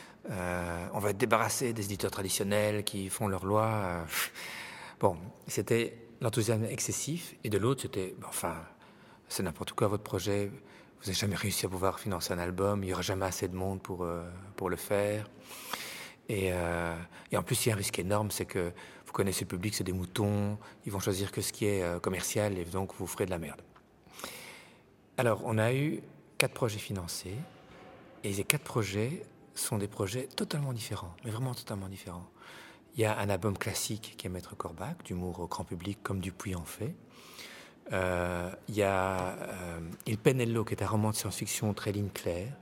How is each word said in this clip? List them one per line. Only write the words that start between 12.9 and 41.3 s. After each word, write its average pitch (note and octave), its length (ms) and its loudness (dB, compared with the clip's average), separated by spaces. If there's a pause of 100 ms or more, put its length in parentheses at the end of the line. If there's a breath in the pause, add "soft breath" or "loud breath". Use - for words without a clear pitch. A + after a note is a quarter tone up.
aura F2 80 0
jamais F#2+ 240 0
assez F#2 240 0
de F2 60 -4
monde F#2 260 0
pour, F2+ 220 -6
euh, E2+ 260 -2 (280)
pour F#2+ 120 0
le F2+ 80 2
faire. » G#2 500 2 (1040 loud breath)
Et, F#2+ 220 4
euh, E2+ 420 2 (380 loud breath)
et G#2 60 4
en F#2 40 4
plus, - 220 2
il A#2+ 60 6
y - 20 6
a - 20 2
un G2 40 2
risque - 200 -2
énorme, G#2 320 2
c'est - 140 -2
que F2 260 0 (360 loud breath)
vous - 80 -12
connaissez F#2+ 320 2
le - 20 -10
public, F#2+ 260 0
c'est - 80 -2
des F2+ 120 0
moutons, G#2 640 2 (260 loud breath)
ils G#2+ 80 -6
vont G2 80 -2
choisir F#2+ 320 0
que - 80 -2
ce - 140 -2
qui - 100 0
est, G2+ 180 4
euh, F2 180 2
commercial, G2 580 2
et E2+ 80 -2
donc F#2+ 320 -2
vous F#2 80 -4
ferez - 180 -2
de F#2 60 0
la F2+ 80 0
merde. D#2 240 -8 (1500 loud breath)
Alors, A#2 300 6
on A2 100 4
a A2 160 8
eu C#3+ 300 2 (340)
quatre - 160 4
projets G#2+ 260 0
financés, F#2 580 -4 (880 loud breath)
et G#2 100 0
ces G2 100 0
quatre - 200 4
projets A2 580 0 (320)
sont - 240 0
des G2+ 100 0
projets G#2+ 360 -2 (120)
totalement D3 380 0
différents, G2 500 -6
mais A#2 60 -2
vraiment A#2+ 240 -2
totalement G2 340 -6
différents. F2+ 400 -10 (640 loud breath)
Il - 60 0
y A2 60 6
a G#2+ 120 4
un G2+ 120 2
album G2 260 2
classique - 640 -4
qui - 80 -8
est G2 40 -2
Maître F2+ 240 -8
Corbac, F2 520 -8
d'humour F2+ 340 -2
au E2+ 60 -2
grand - 180 -4
public, F#2 380 -6
comme G2 180 -2
Dupuis F#2 340 -4
en E2+ 120 -4
fait. C3 280 -6 (960 loud breath)
Euh, F2+ 600 2 (180)
il G#2+ 60 -6
y G#2 80 4
a, F#2+ 480 4
euh, F2 500 -6 (240)
Il A2 140 0
Pennello, A#2 440 4
qui - 120 -2
est - 80 -2
un G2 60 2
roman G#2+ 220 4
de G#2+ 60 -2
science-fiction G#2 560 0